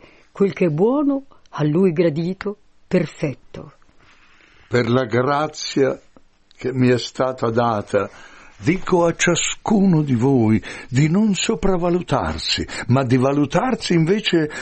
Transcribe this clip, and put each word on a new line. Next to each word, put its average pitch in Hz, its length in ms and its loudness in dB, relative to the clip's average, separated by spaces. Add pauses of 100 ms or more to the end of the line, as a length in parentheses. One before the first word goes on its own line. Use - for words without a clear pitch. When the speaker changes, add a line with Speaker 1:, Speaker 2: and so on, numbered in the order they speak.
(300)
Speaker 1:
quel 196 220 0
che 185 140 0
è 170 40 2
buono, 269 540 0 (260)
a - 140 -4
Lui 170 280 2
gradito, 170 680 -2 (280)
perfetto. - 840 -4 (960)
Speaker 2:
Per 120 200 0
la 127 160 2
grazia 135 960 -2 (560)
che 127 160 -6
mi 123 180 2
è 123 80 2
stata 127 520 -4
data, 107 580 0 (540)
dico 170 440 0
a 165 100 0
ciascuno 180 840 2
di 139 120 0
voi 113 480 4 (260)
di 135 200 2
non 202 260 2
sopravvalutarsi, 175 1300 -2 (240)
ma 131 140 2
di 127 140 2
valutarsi 147 800 0
invece 165 540 2 (140)